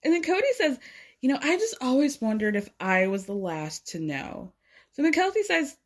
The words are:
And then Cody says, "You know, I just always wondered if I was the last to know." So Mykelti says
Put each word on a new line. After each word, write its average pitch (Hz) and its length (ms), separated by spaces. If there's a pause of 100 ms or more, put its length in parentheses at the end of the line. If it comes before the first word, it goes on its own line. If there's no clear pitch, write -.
And 320 120
then 339 80
Cody 392 320
says, 302 240 (420)
"You 254 100
know, 277 100
I 311 160
just 440 240
always 269 400
wondered 214 340
if 202 140 (100)
I 190 300
was 190 180
the 202 80
last 160 540
to 175 100
know." 151 540 (400)
So 277 100
Mykelti 370 420
says 330 420